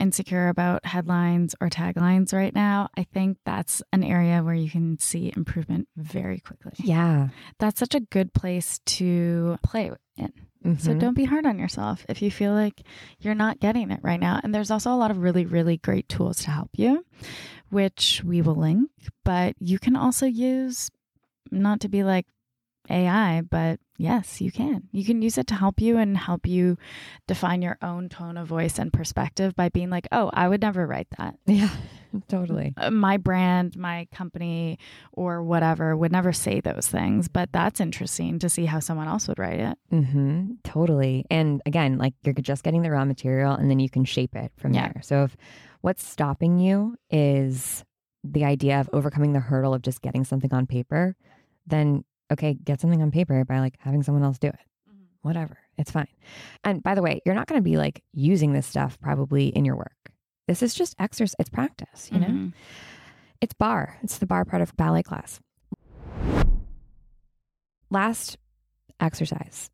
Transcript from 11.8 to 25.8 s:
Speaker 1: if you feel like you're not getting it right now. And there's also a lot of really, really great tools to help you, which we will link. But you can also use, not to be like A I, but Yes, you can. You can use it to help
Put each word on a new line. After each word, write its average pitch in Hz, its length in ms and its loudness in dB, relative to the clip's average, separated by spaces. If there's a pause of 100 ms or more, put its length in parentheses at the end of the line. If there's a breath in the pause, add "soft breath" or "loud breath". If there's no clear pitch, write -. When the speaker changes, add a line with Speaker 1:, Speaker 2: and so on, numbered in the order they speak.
Speaker 1:
if - 120 -6
you 202 80 0
feel 202 240 0
like 208 300 0 (380 loud breath)
you're 214 160 -4
not 214 240 -2
getting 208 320 0
it - 100 -4
right 170 160 0
now. 175 240 0
And 214 100 -2
there's 208 200 -2
also 220 200 0
a 254 40 2
lot 220 160 2
of 190 100 -2
really, 175 240 4
really 170 300 2
great - 320 -2
tools - 340 -2
to - 80 -4
help 151 240 -4
you, 269 300 2 (640 loud breath)
which - 540 0
we 175 180 2
will 151 140 4
link. 160 340 4 (340)
But 180 360 2
you 185 180 0
can 247 160 2
also 254 320 2
use, 254 640 -2 (640)
not 202 280 2
to 208 80 -4
be 196 140 0
like 190 240 2 (640)
A 180 160 2
I, 180 420 2
but 165 300 0 (200)
Yes, 190 420 -2
you 185 120 -4
can. 214 400 -4
You 196 120 -4
can 226 180 0
use 226 160 0
it 254 100 0
to 226 60 -2
help 196 260 0